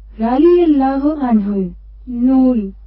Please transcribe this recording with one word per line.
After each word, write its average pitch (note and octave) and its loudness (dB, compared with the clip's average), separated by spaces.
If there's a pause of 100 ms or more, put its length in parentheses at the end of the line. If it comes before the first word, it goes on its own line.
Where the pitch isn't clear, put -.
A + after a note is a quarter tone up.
(180)
ரலியல்லாஹு C#4+ 2 (120)
அன்ஹு. G#3 -4 (580)
நூல் B3+ 0 (220)